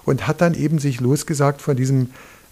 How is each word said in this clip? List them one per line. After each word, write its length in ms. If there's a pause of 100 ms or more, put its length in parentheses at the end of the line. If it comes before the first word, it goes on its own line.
und 200
hat 140
dann 140
eben 240
sich 220
losgesagt 600
von 160
diesem, 340 (420)